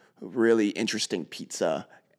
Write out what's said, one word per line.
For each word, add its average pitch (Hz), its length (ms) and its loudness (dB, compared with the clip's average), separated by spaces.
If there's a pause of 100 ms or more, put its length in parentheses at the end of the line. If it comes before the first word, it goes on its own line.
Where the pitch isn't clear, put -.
(200)
really 113 500 4
interesting 104 540 -4
pizza. - 640 -4 (320)